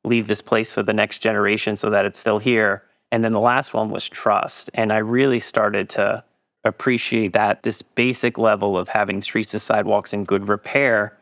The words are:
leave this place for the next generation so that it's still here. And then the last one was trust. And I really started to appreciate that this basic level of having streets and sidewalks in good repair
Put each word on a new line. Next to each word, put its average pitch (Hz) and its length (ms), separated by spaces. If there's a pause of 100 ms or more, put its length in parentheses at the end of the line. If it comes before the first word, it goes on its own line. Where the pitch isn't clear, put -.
leave 110 240
this 107 140
place 113 280
for - 120
the 107 100
next 107 260
generation 107 580
so 107 140
that 101 140
it's 101 140
still 107 200
here. 110 460 (260)
And 113 140
then 113 80
the 104 80
last 123 340
one 110 160
was - 180
trust. - 640
And 110 180
I 110 60
really 120 420
started 104 500
to - 320 (440)
appreciate 113 680
that 104 300
this - 200
basic 120 560
level 101 400
of 95 100
having 104 320
streets - 320
and 104 80
sidewalks 104 520
in 101 120
good 98 240
repair 107 720